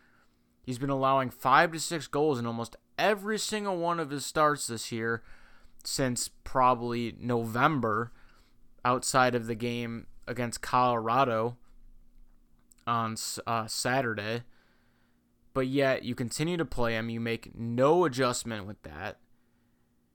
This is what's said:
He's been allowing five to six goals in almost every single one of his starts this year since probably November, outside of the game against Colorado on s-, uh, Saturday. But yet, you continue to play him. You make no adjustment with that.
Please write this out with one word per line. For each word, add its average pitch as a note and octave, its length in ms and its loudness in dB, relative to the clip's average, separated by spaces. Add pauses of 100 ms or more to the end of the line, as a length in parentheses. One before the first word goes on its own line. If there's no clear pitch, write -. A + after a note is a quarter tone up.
(640)
He's B2 160 -8
been C#3 100 -2
allowing C3+ 400 2
five D#3 440 4
to D#3+ 60 -6
six D#3 280 -6
goals D3 320 2
in A#2 80 -2
almost A#2 280 -6 (220)
every G3+ 400 2
single G3+ 400 -2
one E3+ 220 0
of D3+ 100 -4
his C#3 160 -6
starts D3+ 420 2
this - 240 -6
year A#2 320 -2 (640)
since B2+ 440 -2 (140)
probably A#2+ 760 2
November, A#2+ 920 0 (720)
outside B2+ 520 2
of A2+ 120 -2
the A#2 80 -4
game A#2 520 -6 (180)
against A#2+ 360 -6
Colorado A#2+ 960 2 (1300)
on A2+ 240 0
s-, - 340 -8
uh, A2+ 220 -2
Saturday. A#2 760 -2 (1120)
But C3 140 0
yet, C3+ 360 2
you A#2 120 -4
continue D3+ 400 -2
to E3 80 0
play A#2 320 0
him. A2+ 140 -2
You A2+ 100 -4
make A#2 340 -6
no C3 520 4
adjustment A#2+ 600 -2
with G2+ 180 -14
that. E2 360 -10 (960)